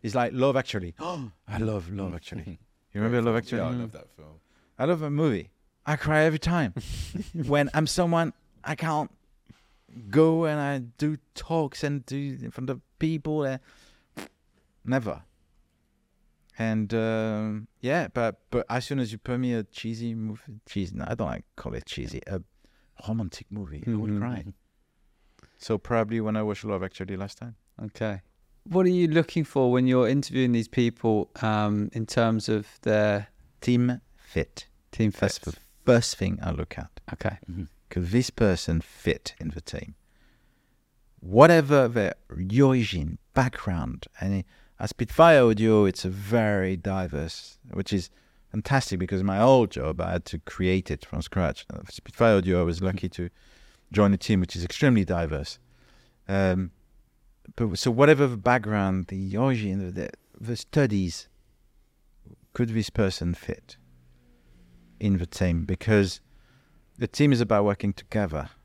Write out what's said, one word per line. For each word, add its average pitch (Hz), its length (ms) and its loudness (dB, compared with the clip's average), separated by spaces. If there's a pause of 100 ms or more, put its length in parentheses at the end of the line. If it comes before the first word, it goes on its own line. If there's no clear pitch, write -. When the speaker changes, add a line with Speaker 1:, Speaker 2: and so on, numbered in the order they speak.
Speaker 1:
it's 107 140 -6
like 120 180 0
Love 131 220 2
Actually. 98 420 -4
<gasps> - 20 -20
I 139 600 -10
love 104 320 -4
Love 98 240 -6
Actually. 82 480 -14
Speaker 2:
<laughs> - 60 -20 (240)
Speaker 1:
You 101 80 -4
remember 117 300 0
Love 113 60 2
Actually? 113 220 -4
Speaker 2:
Yeah, 82 100 -2
I - 40 -4
Speaker 3:
Mm. 123 60 -6
Speaker 2:
love 117 140 -10
that - 220 -20
film. 78 240 -20 (380)
Speaker 1:
I 127 80 -2
love 165 160 0
a 151 80 -4
movie. 143 400 0 (380)
I 151 80 0
cry 151 300 2
every 160 140 2
time. 170 340 0 (340)
Speaker 3:
<laughs> - 260 -12
Speaker 1:
When 143 400 0
I'm 156 140 0
someone, 170 460 0 (300)
I 151 120 -6
can't 156 340 -4 (1000)
go 160 340 4
and 151 140 -2
I 143 180 -4 (200)
do 151 200 -2 (160)
talks 156 500 -4
and 143 220 -4
do 139 340 -8
in 117 120 -12
front 127 180 -8
of 127 120 -6 (180)
people. 156 420 -2
Uh, 135 160 -4 (1300)
never. 120 380 -4 (1400)
And, 110 340 -2
um, 110 760 -2 (140)
yeah, 131 320 -2
but, 117 260 -2 (120)
but 120 180 -2
as 120 160 -4
soon 139 140 -4
as 117 120 -4
you 110 60 -12
put 123 220 -6
me 123 140 -2
a 110 100 -2
cheesy 113 500 -8
movie, 110 280 -8 (260)
cheesy, 92 280 -6
no, - 120 -6
I - 80 -4
don't - 120 -4
like - 180 -8 (100)
call - 180 -10
it 58 140 -10
cheesy, - 400 -10
a 92 140 -6 (680)
romantic 107 420 -6
movie, 82 380 -12
I 120 80 -4
would 104 160 -4
Speaker 3:
Mm-hmm. 104 80 -2
Speaker 1:
cry. 110 260 -6 (1120)
So 110 220 -4
probably 113 420 -2
when 107 160 -2
I 107 60 -2
watched 104 200 -6
Love 98 200 -4
Actually 95 340 -8
last 101 220 -10
time. 117 160 -14 (280)
Speaker 3:
Okay. 104 380 -8 (440)
What 185 200 2
are 180 40 6
you 180 180 4
looking 160 360 2
for 131 280 2
when 127 160 4
you're 127 200 4
interviewing 131 460 0
these 113 160 0
people, 113 600 0 (120)
um, 107 500 0
in 113 140 -4
terms 113 420 0
of 107 200 -2 (160)
their 104 440 2 (320)
Speaker 1:
Team 123 400 2 (180)
fit. - 500 -8 (240)
Speaker 3:
team 107 280 2
Speaker 1:
That's - 180 0
Speaker 3:
fit? - 180 -10
Speaker 1:
the - 40 -20 (260)
first 117 320 4
thing 95 240 -2
I 85 100 -4
look - 260 -8
at. - 120 -12 (240)
Speaker 3:
Okay. - 260 -6 (100)
Speaker 2:
Mm-hmm. 87 140 -8 (260)
Speaker 1:
Could 87 180 -4
this 120 220 2
person 90 520 0
fit - 580 -6
in 80 100 -6
the 76 120 -10
team? - 340 -14 (1200)
Whatever 139 680 8
their 113 260 0 (480)
origin, 104 560 2 (160)
background, 82 760 -2 (120)
and 98 240 -2 (360)
as 104 100 -6
Spitfire 151 560 6
Audio, 110 400 6
it's - 180 0
a 92 60 -2
very 98 680 0
diverse, 85 840 -6 (140)
which - 220 -4
is 90 160 -2 (420)
fantastic 107 480 -2
because 92 240 -2
my 98 180 0
old 123 300 6
job, 80 300 -4
I 87 120 -4
had 87 120 -4
to 82 140 -8
create 92 520 0
it 71 140 -8
from 71 160 -8
scratch. - 520 -4
Uh, - 60 -12 (100)
Spitfire - 480 2
Audio, 90 240 2
I - 20 2
was 85 180 -2
lucky 95 280 -4
to 87 200 -8 (640)
join 101 200 6
a 95 40 2
team 95 240 2
which - 140 -4
is 87 100 -4
extremely 117 400 2
diverse. 80 540 -4 (680)
Um, 95 440 0 (840)
but 113 220 -2
so 127 140 0
whatever 143 360 6
the 123 100 -4
background, 101 720 0
the 95 300 -6
origin, 104 560 -2
the, 92 160 -8 (300)
the 117 180 -6
studies, 104 720 0 (1200)
could 120 160 -2
this 110 200 -2
person 92 440 -2
fit - 440 -12 (1200)
in 101 180 2
the 85 80 -2
team? 85 400 0
Because 98 540 2 (800)
the 117 100 -4
team 147 240 4
is 117 100 4
about 104 240 4
working 101 280 0
together. 78 560 -4 (160)